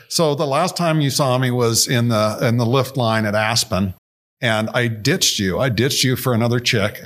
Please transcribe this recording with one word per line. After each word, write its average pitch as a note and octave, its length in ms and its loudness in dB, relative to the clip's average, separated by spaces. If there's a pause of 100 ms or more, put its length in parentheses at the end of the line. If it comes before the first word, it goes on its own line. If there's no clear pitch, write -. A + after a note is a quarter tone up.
"So D#3 260 0
the D3 120 -4
last D#3+ 300 -2
time D#3+ 240 0
you C#3+ 80 2
saw B2+ 300 2
me C3 120 0
was A#2 380 0
in A#2+ 200 2
the, G#2+ 340 0
in A#2 160 2
the A#2+ 80 2
lift B2+ 320 0
line A2 260 0
at G#2 100 -2
Aspen, G#2+ 600 0 (480)
and A2 320 0
I B2 140 2
ditched A#2 500 0
you. F#2+ 220 0
I C3+ 100 0
ditched A#2 340 0
you B2+ 100 2
for B2 200 -2
another A#2 260 0
chick. G#2 460 0